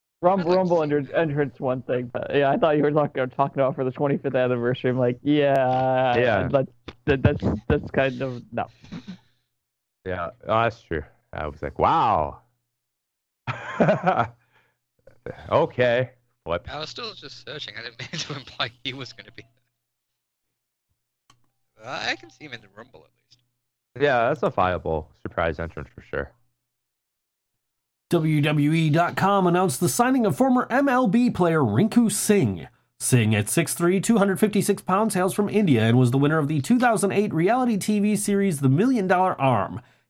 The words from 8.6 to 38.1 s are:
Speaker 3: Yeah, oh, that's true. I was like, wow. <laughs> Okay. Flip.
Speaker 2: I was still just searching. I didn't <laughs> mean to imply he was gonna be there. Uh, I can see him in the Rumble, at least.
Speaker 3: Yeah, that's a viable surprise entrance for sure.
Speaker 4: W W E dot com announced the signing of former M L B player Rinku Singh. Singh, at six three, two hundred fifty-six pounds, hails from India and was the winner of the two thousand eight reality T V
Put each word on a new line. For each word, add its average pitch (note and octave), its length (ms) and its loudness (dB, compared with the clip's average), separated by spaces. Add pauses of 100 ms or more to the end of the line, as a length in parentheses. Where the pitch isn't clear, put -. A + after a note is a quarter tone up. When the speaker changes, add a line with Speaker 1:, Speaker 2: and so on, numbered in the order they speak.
Speaker 3:
Yeah, F2+ 280 -8 (140)
oh, A2 180 0
that's A2+ 180 -4
true. D#2 220 -6 (280)
I D2+ 160 -8
was D2 140 -14
like, C#2+ 180 -8
wow. G2 640 0 (1400)
<laughs> F3 540 0 (1160)
Okay. B2 600 0 (360)
Flip. - 240 -4
Speaker 2:
I C#3 100 -12
was D#3 100 -12
still A3+ 240 -12
just - 320 -20
searching. C3 320 -14
I A2+ 60 -14
didn't A#2 160 -16
<laughs> - 120 -14
mean E3 80 -8
to D3+ 160 -10
imply C3 360 -8 (120)
he C3 100 -8
was C3 200 -14
gonna G#2 220 -20
be G#2+ 80 -20 (2500)
there. A2 40 -16
Uh, E3 220 -8
I C#4 60 -6
can E4 160 -18
see - 140 -20
him C3 80 -16
in A#2 80 -16
the G2+ 140 -20
Rumble, G#2 300 -20
at - 100 -20
least. - 280 -20 (560)
Speaker 3:
Yeah, B2+ 300 2
that's D#3 120 -4
a G3 80 0
viable E2+ 640 -2 (100)
surprise E2 380 -4
entrance D#2+ 340 -10
for - 80 -20
sure. C#2 300 -8 (1800)
Speaker 4:
W D#3 320 2
W D3+ 320 2
E E3 160 2
dot E3 260 2
com G3 320 2
announced F3+ 320 2
the F3 100 0
signing B3 360 2
of F3 100 0
former B3 340 2
M C#4 200 2
L B3+ 180 2
B A#3 220 2
player E3 320 2
Rinku F#3 500 4
Singh. A2 560 0 (320)
Singh, A2 360 2
at G#2 120 0
six - 260 -2
three, F3 280 0
two A#3 160 2
hundred G3 220 2
fifty-six G3+ 420 0
pounds, G#3 320 0
hails F#3 200 0
from G#3 160 0
India E3 340 2
and A#2 160 4
was B2 120 4
the C3+ 60 0
winner D3 220 2
of C#3+ 80 0
the D3+ 140 -2
two A#3+ 180 0
thousand G#3 320 2
eight G#3 220 0
reality A3 440 0
T G#3 220 -2
V G#3 160 2